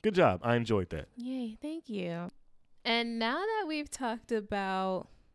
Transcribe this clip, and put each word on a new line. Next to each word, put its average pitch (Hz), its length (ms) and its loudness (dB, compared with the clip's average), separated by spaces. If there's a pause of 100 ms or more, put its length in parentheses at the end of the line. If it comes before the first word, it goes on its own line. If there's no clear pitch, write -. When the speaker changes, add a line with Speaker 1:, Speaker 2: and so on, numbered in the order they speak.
Speaker 1:
"Good 214 100 4
job. 127 300 6
I 117 120 4
enjoyed 110 360 2
that." 78 240 -6
Speaker 2:
Yay, 247 460 -6
thank 311 280 -10
you. 175 400 -6 (560)
And 233 320 0
now 233 220 0
that 427 280 -2
we've 302 220 -4
talked 233 420 -6
about 190 760 -2 (280)